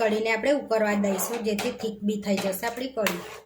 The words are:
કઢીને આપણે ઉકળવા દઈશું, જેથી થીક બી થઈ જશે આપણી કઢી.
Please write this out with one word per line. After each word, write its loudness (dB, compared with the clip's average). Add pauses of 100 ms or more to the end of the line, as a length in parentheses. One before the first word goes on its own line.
કઢીને 2
આપણે 2
ઉકળવા 2 (100)
દઈશું, -2
જેથી 0
થીક -4 (100)
બી 2
થઈ 2
જશે -2
આપણી -6
કઢી. 0 (240)